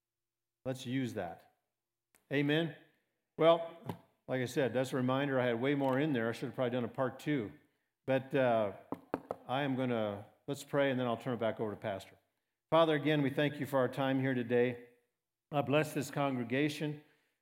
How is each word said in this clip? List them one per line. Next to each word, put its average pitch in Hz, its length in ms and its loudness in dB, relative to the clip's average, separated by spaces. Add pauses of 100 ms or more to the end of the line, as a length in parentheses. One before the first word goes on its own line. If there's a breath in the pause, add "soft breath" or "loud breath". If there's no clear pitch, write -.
(640)
Let's 127 200 -6
use 123 280 -2
that. 87 300 -8 (880)
Amen? 147 420 2 (640)
Well, 165 280 6 (600)
like 131 140 0
I 123 40 0
said, 123 280 0
that's 131 180 0
a 147 60 -2
reminder. 131 420 0
I 123 60 2
had 117 160 0
way 143 140 2
more 135 220 0
in 151 140 0
there. 117 160 0
I 117 60 -2
should 127 160 -8
have 110 60 -12
probably 123 160 0
done 123 120 -2
a 110 60 -4
part 131 300 -2
two. 127 300 -2 (560)
But, 131 300 0
uh, 113 360 4 (760)
I 131 140 -2
am 135 160 -2
gonna, 113 400 -2 (280)
let's 139 200 -8
pray, 139 260 2
and 127 80 -2
then 123 80 0
I'll 117 80 0
turn 120 200 -6
it 101 40 -10
back 110 220 -2
over 107 100 -4
to 98 60 -10
Pastor. 98 340 -8 (580)
Father, 160 260 4
again, 147 260 2
we 135 80 2
thank 147 320 0
you 131 40 -2
for 135 140 0
our 123 80 4
time 135 320 0
here 131 140 0
today. 123 420 2 (760)
I 143 80 2
bless 147 320 2
this 139 180 -4
congregation, 143 880 -2 (420 soft breath)